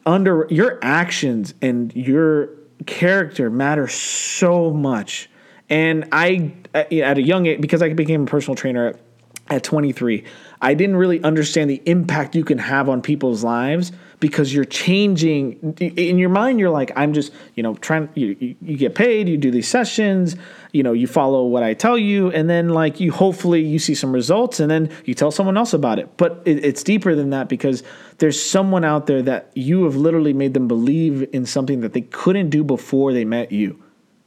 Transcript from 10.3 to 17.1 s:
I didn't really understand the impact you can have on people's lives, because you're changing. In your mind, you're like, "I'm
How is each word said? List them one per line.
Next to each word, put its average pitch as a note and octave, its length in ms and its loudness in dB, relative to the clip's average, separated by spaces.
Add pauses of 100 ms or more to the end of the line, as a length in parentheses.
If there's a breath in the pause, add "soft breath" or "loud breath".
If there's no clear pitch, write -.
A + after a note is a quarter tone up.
I C3 140 2
didn't F#3+ 220 2
really F3+ 280 2
understand D#3 460 0
the C3+ 160 -4
impact E3+ 480 0
you E3 100 0
can C3+ 140 0
have C3+ 320 0
on B2+ 100 0
people's C3 420 -2
lives, C3+ 480 -2 (300 loud breath)
because C#3+ 320 0
you're C#3 140 0
changing. D#3+ 1120 0
In F3+ 400 0
your F3+ 100 2
mind, A3 320 2
you're F#3 100 2
like, D3 240 -2
"I'm D3 200 0